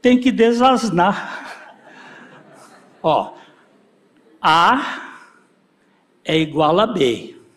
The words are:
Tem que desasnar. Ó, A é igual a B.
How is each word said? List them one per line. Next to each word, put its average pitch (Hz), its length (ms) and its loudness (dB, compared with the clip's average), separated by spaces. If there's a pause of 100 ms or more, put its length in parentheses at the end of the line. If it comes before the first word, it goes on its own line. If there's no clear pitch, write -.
Tem 247 180 4
que 254 100 2
desasnar. 226 1500 0 (1200)
Ó, 139 320 -2 (1040)
A 180 800 0 (1040)
é 160 160 -2
igual 156 400 0
a 220 80 2
B. 139 500 -4 (200)